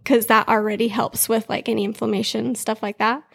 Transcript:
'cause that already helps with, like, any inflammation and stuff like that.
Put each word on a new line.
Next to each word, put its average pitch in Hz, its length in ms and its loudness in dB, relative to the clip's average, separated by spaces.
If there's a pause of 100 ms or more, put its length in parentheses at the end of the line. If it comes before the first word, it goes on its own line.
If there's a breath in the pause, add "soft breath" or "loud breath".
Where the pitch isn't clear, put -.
'cause 233 240 2
that 220 200 4
already 220 420 2
helps - 380 -2
with, 220 220 0
like, - 180 -4
any 220 160 0
inflammation 214 640 -2
and 247 120 -2
stuff - 260 -4
like 208 160 -6
that. 233 240 0 (120)